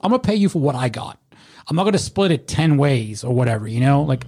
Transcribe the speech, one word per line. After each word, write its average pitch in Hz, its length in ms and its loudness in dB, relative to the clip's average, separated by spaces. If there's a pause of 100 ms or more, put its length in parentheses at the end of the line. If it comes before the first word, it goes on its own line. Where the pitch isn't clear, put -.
I'm 196 80 0
gonna 254 80 2
pay 208 160 0
you 202 140 4
for 180 120 -2
what 139 140 0
I 127 140 -2
got. 107 300 -10 (500)
I'm 156 80 -2
not 185 80 0
gonna 202 140 2
split 196 340 0
it 139 160 -2
ten 151 300 2
ways 117 440 0
or 123 100 -4
whatever, 117 360 0
you 113 100 -4
know? 139 240 4
Like, 131 260 -2